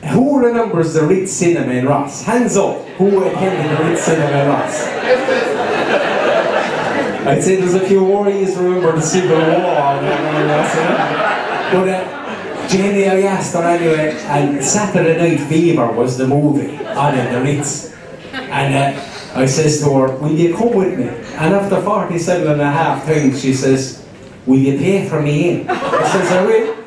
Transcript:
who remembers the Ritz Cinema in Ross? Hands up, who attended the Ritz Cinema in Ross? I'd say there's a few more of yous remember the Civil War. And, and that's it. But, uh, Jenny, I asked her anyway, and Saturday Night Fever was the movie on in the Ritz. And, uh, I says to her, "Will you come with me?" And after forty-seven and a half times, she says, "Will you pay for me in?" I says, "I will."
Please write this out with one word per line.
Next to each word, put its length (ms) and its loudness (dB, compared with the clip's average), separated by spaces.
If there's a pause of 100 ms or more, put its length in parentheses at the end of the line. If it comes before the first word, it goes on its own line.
who 340 0
remembers 560 0
the 80 2
Ritz 320 0
Cinema 400 0
in 140 0
Ross? 360 -2
Hands 320 0
up, 300 0 (140)
who 240 4
attended 520 -2
the 80 0
Ritz 200 0
Cinema 380 0
in 60 2
Ross? 380 -2 (2500)
I'd 180 2
say 120 2
there's 180 0
a 60 4
few 220 4
more 260 2
of 80 2
yous 200 0
remember 360 2
the 100 0
Civil 340 2
War. 60 2
And, 640 0
and 460 -2
that's 240 0
it. 200 0 (760)
But, 160 2
uh, 140 -2 (640)
Jenny, 420 2
I 140 2
asked 320 -2
her 80 0
anyway, 500 2 (140)
and 360 0
Saturday 540 2
Night 300 2
Fever 460 2
was 260 0
the 80 0
movie 580 2
on 320 -2
in 160 -2
the 80 -2
Ritz. 480 -4 (440)
And, 420 -2
uh, 180 0 (420)
I 100 2
says 380 2
to 100 4
her, 140 4 (100)
"Will 140 -2
you 240 4
come 180 2
with 240 2
me?" 120 -2 (280)
And 160 2
after 260 2
forty-seven 680 0
and 140 2
a 100 2
half 340 0
times, 340 2
she 140 0
says, 460 0 (480)
"Will 100 6
you 220 2
pay 280 2
for 140 -2
me 280 2
in?" 200 -2
I 380 0
says, 240 0
"I 120 4
will." 300 2 (120)